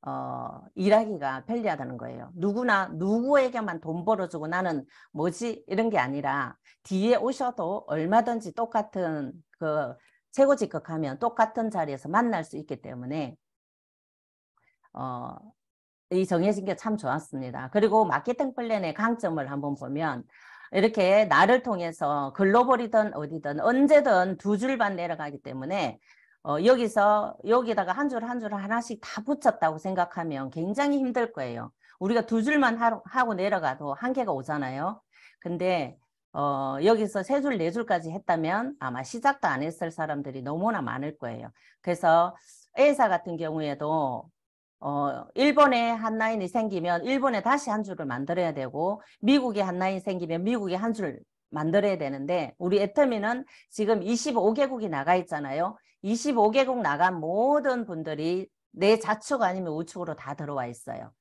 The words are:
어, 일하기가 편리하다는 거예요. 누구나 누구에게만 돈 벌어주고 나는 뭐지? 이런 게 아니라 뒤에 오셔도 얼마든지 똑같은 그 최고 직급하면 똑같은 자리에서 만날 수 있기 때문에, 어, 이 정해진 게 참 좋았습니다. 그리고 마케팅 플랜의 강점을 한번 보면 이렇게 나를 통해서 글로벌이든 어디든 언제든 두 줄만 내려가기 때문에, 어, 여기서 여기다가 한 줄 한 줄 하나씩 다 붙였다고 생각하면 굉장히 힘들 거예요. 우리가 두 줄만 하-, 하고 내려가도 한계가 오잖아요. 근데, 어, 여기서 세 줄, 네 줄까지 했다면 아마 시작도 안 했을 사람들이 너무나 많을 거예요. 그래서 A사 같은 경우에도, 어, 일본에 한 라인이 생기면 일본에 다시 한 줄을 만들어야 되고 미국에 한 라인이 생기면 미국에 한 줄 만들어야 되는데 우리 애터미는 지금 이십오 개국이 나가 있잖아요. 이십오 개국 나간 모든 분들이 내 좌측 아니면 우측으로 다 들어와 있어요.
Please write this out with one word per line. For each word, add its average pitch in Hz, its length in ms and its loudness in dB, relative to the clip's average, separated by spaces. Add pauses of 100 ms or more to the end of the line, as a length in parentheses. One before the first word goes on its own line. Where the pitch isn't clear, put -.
어, 131 560 -8 (120)
일하기가 185 720 2
편리하다는 160 500 -4
거예요. 120 380 -12
누구나 202 580 0
누구에게만 226 880 0
돈 160 240 -6
벌어주고 180 420 -2
나는 170 400 -2 (260)
뭐지? 180 540 -4
이런 220 240 0
게 196 80 0
아니라 139 580 -2 (280)
뒤에 208 320 2
오셔도 226 720 -2
얼마든지 214 640 0
똑같은 190 800 -4 (260)
그 151 360 -2 (360)
최고 277 240 6
직급하면 160 640 -4
똑같은 220 520 0
자리에서 147 380 -4
만날 202 360 0
수 - 120 -14
있기 147 240 -10
때문에, 127 560 -8 (1600)
어, 123 440 -10 (760)
이 185 160 2
정해진 190 380 0
게 190 120 -4
참 214 200 -4
좋았습니다. 131 760 -6
그리고 214 320 6
마케팅 247 500 -2
플랜의 208 400 -2
강점을 196 560 0
한번 143 240 -4
보면 139 500 -4 (480)
이렇게 202 540 4
나를 196 360 6
통해서 165 720 -2
글로벌이든 226 800 4
어디든 151 460 -6
언제든 254 760 6
두 202 200 0
줄만 226 380 0
내려가기 156 460 -6
때문에, 135 560 -4 (460)
어, 151 200 0
여기서 214 720 4 (100)
여기다가 220 460 2
한 285 160 0
줄 233 160 -4
한 247 160 -6
줄 214 140 -6
하나씩 214 480 -4
다 - 200 -10
붙였다고 220 560 2
생각하면 165 720 -4
굉장히 269 480 0
힘들 247 340 -2
거예요. 117 400 -8 (260)
우리가 220 280 0
두 226 160 2
줄만 254 360 2
하-, 226 260 2
하고 247 300 0
내려가도 160 600 -2
한계가 240 380 -2
오잖아요. 143 680 -4 (400)
근데, 175 560 -2 (360)
어, 135 520 -2
여기서 208 380 2
세 277 180 0
줄, 262 180 -2
네 165 120 0
줄까지 175 400 -2
했다면 185 680 -2
아마 127 220 -6
시작도 254 460 0
안 135 140 -2
했을 165 280 -6
사람들이 143 520 -6
너무나 165 400 -4
많을 131 360 -6
거예요. 117 320 -10 (300)
그래서 175 560 4 (420)
A사 277 300 6
같은 175 280 0
경우에도, 151 920 -2 (500)
어, 143 560 -4
일본에 262 560 4
한 220 280 -2
라인이 220 300 -2
생기면 175 560 -2
일본에 247 380 0
다시 269 280 0
한 214 120 -2
줄을 190 220 -8
만들어야 151 480 -2
되고 147 500 -4 (180)
미국에 247 420 2
한 185 160 -2
라인이 190 220 -2
생기면 175 440 -4
미국에 202 320 -2
한 226 160 -2
줄 185 260 -4 (320)
만들어야 180 460 0
되는데 143 600 -4
우리 185 220 0
애터미는 233 680 0 (240)
지금 214 320 0
이십오 226 500 0
개국이 254 360 -2
나가 156 280 2
있잖아요. 165 640 -4 (240)
이십오 226 480 2
개국 254 320 0
나간 170 380 4
모든 247 640 2
분들이 160 600 -4 (220)
내 208 280 4
좌측 220 440 -2
아니면 185 300 0
우측으로 165 420 -6
다 143 200 -12
들어와 143 320 -6
있어요. 117 440 -12 (100)